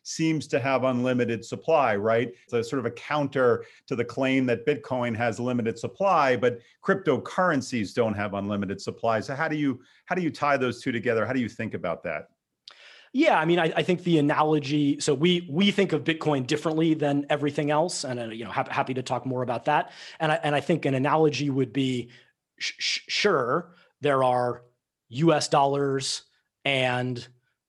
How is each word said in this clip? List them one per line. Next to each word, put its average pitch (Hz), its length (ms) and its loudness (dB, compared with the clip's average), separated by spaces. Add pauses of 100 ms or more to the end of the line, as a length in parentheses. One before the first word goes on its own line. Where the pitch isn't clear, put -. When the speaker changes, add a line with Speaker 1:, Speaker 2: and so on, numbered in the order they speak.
Speaker 1:
seems 160 460 -2
to 143 120 0
have 131 240 0
unlimited 123 580 0
supply, 131 540 2
right? 113 380 0 (140)
So 120 100 -2
it's 113 100 -2
sort 139 120 -2
of 113 40 -4
a 117 60 -2
counter 131 720 0 (220)
to 131 100 -4
the 117 80 -2
claim 131 400 0
that 120 220 0
Bitcoin 127 500 -2
has 117 240 -2
limited 120 380 -2
supply, 156 580 2
but 120 220 0 (260)
cryptocurrencies 127 1080 0
don't 110 180 2
have 101 220 -4
unlimited 98 440 -4
supply. 113 420 -2
So 135 140 -8
how 160 140 -2
do 151 80 -4
you, 139 240 -2 (240)
how 180 100 -6
do 185 60 -2
you 160 100 -2
tie 143 280 2
those 123 240 -2
two 131 100 -2
together? 113 320 0
How 113 80 -4
do 131 80 0
you 113 80 -2
think 110 240 -8
about 87 300 -6
that? 78 260 -8 (840)
Speaker 2:
Yeah, 262 240 4
I 156 80 2
mean, 175 120 4
I, 160 160 2
I 165 80 2
think 180 220 0
the 170 140 4
analogy, 143 800 2
so 147 140 2
we, 175 360 2
we 196 200 2
think 190 240 2
of 147 100 -2
Bitcoin 151 420 0
differently 160 460 0
than 143 380 0
everything 147 400 0
else, 156 340 0
and, 123 160 -6
uh, 117 60 -8
you 113 180 -10
know, 98 60 -10
hap-, 131 180 -4
happy 127 240 -2
to 127 100 -2
talk 123 220 -4
more 127 180 -4
about 120 220 -4
that. 151 280 0 (280)
And 156 100 2
I, 165 120 0
and 147 120 0
I 143 60 2
think 147 240 0
an 139 80 0
analogy 143 560 2
would 131 240 0
be 127 380 -2 (540)
sh-, - 140 -6
sh-, - 300 -4
sure, 151 680 0 (260)
there 135 240 2
are 123 380 0 (480)
U 151 220 4
S 147 160 2
dollars 139 720 2 (420)
and 127 640 0 (420)